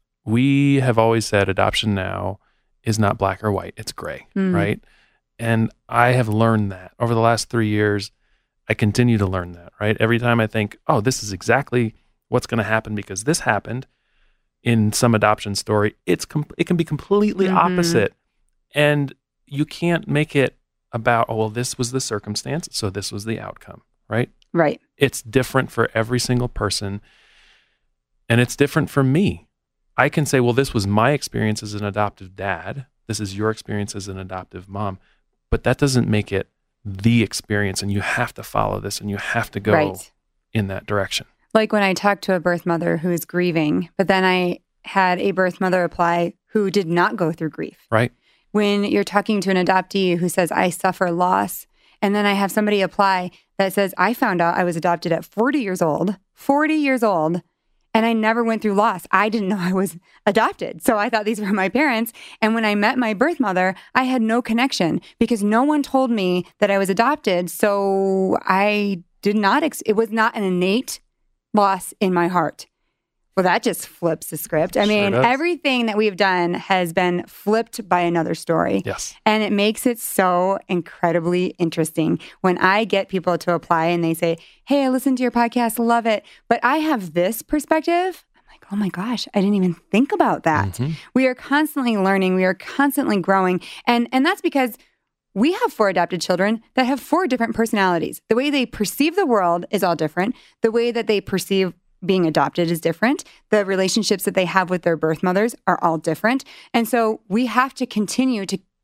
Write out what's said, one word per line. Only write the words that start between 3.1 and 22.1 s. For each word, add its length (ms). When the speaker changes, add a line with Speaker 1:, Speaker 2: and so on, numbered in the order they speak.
Speaker 1:
black 260
or 80
white. 240
It's 160
gray, 420
Speaker 2:
Mm. 200
Speaker 1:
right? 280
And 320
I 220
have 160
learned 440
that 260
over 160
the 60
last 300
three 180
years. 420
I 80
continue 440
to 80
learn 260
that, 260
right? 220
Every 180
time 220
I 60
think, 400
"Oh, 160
this 200
is 120
exactly 600
what's 180
gonna 180
happen 300
because 300
this 160
happened 460
in 300
some 220
adoption 400
story," 400
it's 220
com-, 180
it 60
can 120
be 80
completely 640
Speaker 2:
Mm-hmm. 100
Speaker 1:
opposite. 560
And 400
you 180
can't 420
make 300
it 180
about, 360
"Oh, 80
well, 140
this 280
was 140
the 80
circumstance, 720